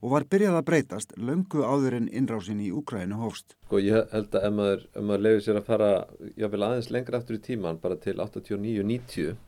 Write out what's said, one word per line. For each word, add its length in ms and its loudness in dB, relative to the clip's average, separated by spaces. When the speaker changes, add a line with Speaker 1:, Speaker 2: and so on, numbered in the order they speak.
Speaker 1:
og 100 -2
var 160 4
byrjað 320 4
að 80 -2
breytast 480 0
löngu 480 0
áður 320 2
en 160 -2
innrásin 480 -2
í 160 -4
Úkraínu 460 -6
hófst. 340 -8
Speaker 2:
Sko, 100 2
ég 320 4
held 240 -2
að 140 2
ef 80 0
maður, 340 2
ef 160 -4
maður 220 2
leyfir 180 4
sér 140 2
að 100 -4
fara 220 4
jafnvel 320 -2
aðeins 240 -2
lengra 320 -4
aftur 160 -6
í 80 -18
tímann, 320 -4
bara 160 -2
til 240 -6
áttatíu 400 -6
og 60 -4
níu, 180 0
níutíu, 540 -4